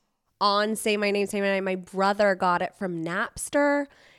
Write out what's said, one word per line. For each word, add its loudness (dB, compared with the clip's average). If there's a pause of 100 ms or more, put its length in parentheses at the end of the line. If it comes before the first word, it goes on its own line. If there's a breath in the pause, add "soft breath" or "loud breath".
(400)
on 2
Say 0
My 0
Name, 0
Say -4
My 0
Name. 0
My -2
brother 0
got 0
it -4
from -6
Napster. 0 (320 soft breath)